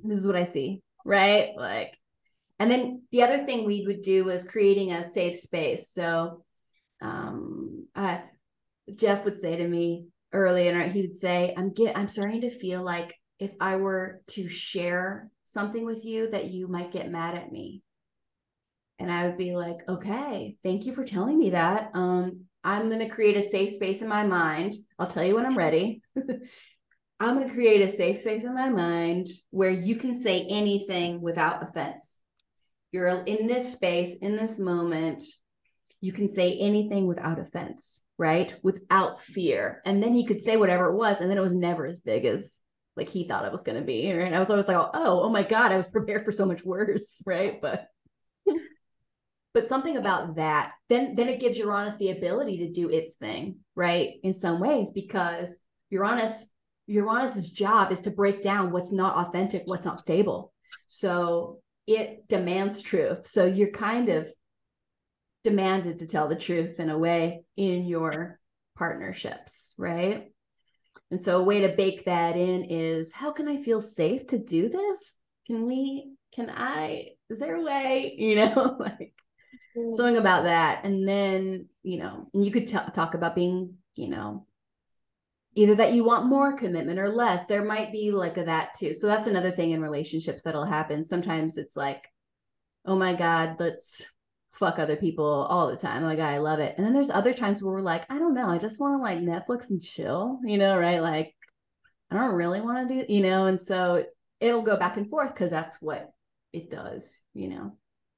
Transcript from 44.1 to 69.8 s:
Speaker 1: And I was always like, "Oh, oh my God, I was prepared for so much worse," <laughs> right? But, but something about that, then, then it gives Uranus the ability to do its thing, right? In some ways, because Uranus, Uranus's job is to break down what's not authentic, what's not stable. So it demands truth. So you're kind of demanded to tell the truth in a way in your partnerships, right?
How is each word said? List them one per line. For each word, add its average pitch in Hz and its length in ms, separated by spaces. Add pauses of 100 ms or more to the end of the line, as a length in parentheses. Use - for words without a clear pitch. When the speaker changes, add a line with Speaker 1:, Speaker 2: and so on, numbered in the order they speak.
Speaker 1:
And 175 240
I 175 60
was 190 100
always 202 180
like, 180 80
"Oh, 180 460
oh 214 80
my 208 140
God, 220 280
I 190 40
was 185 120
prepared 208 360
for 208 80
so 208 140
much 175 180
worse," 196 580
<laughs> - 40
right? 185 340
But, - 260 (1700)
but 226 140
something 269 300
about 180 380
that, 156 360 (160)
then, 254 260
then 240 140
it 247 100
gives 226 200
Uranus 208 400
the 190 120
ability 190 480
to 170 140
do 175 180
its 160 240
thing, - 420 (200)
right? 175 460
In 190 120
some 170 260
ways, 233 300
because 175 680 (320)
Uranus, 220 560 (400)
Uranus's 208 640
job 196 420
is 185 100
to 208 80
break 196 300
down 196 320
what's 180 200
not 190 240 (120)
authentic, 196 380
what's 185 180
not - 160
stable. 175 520 (340)
So 175 720 (260)
it - 420
demands 190 520
truth. 160 460
So 185 180
you're 196 260
kind 220 380
of 160 200 (1160)
demanded 190 540
to 165 80
tell 151 220
the 165 80
truth 165 440
in 160 80
a 151 100
way 170 440 (140)
in 180 280
your 165 560 (360)
partnerships, - 1000
right? 180 540 (800)